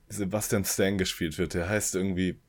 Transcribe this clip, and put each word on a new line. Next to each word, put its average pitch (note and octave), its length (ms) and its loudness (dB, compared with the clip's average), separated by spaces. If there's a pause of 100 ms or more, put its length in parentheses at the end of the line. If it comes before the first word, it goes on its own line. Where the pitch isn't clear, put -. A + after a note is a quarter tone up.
Sebastian G2+ 560 0
Stan G2 340 2
gespielt E2+ 400 -2
wird, F2 160 0
der F2 140 0
heißt G#2 260 0
irgendwie F#2 540 0